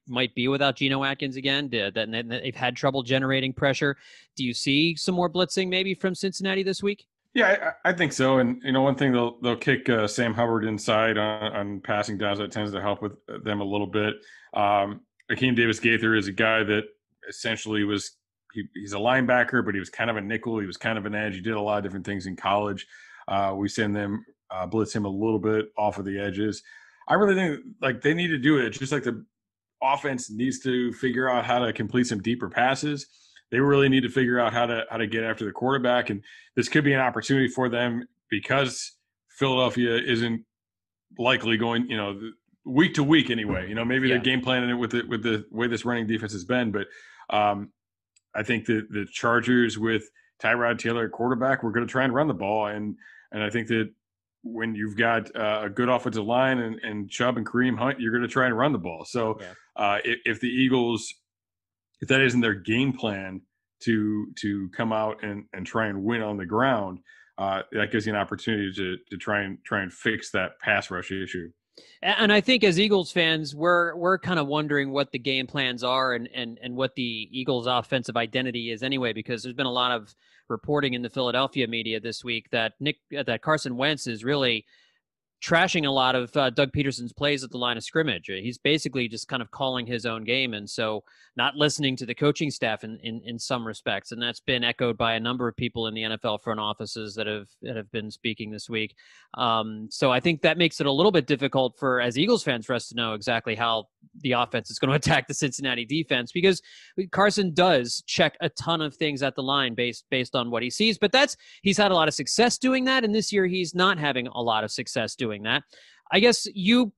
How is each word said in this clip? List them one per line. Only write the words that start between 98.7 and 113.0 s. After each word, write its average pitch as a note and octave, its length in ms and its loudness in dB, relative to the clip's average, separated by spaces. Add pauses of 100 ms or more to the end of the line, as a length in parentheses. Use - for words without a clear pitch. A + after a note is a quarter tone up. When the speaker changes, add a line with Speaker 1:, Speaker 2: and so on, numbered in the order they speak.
Speaker 1:
week. A2 240 -4 (420)
Um, A2 540 0
so C3+ 220 2
I B2+ 80 4
think E3 220 0
that D#3+ 160 4
makes E3 220 2
it D3 60 0
a C#3 60 4
little E3+ 180 6
bit D#3+ 160 4
difficult C3 500 0
for, B2+ 240 0
as A#2+ 160 0
Eagles G3+ 280 2
fans, A#2+ 200 -2
for - 80 -4
us A#2 180 -4
to - 40 -16
know A#2 200 -2
exactly A2 420 -2
how A2+ 300 0 (340)
the C3 100 -2
offense A#2+ 400 0
is G#2+ 80 -12
gonna C3+ 140 2
<laughs> - 20 6
attack D3 320 2
the C#3+ 80 -8
Cincinnati B2+ 500 -4
defense, C3 460 -2
because F3+ 320 4 (480)
Carson F#3+ 420 2
does D3 540 4
check D#3+ 340 2
a E3 100 0
ton E3 300 -2
of D3+ 140 -4
things D3 260 -2
at C3+ 140 0
the C#3 80 -4
line C3 320 0
based, A#2+ 360 -4
based B2+ 260 0
on A#2+ 160 0
what A#2 100 0
he B2 80 -4
sees. G#3+ 280 2
But G#3 120 2
that's, C#4 260 4 (260)
he's G3 140 2
had G3+ 140 4
a F#3+ 40 4
lot D#3+ 120 4
of D3+ 80 2
success A3+ 440 2
doing C4 260 2
that, C4 200 2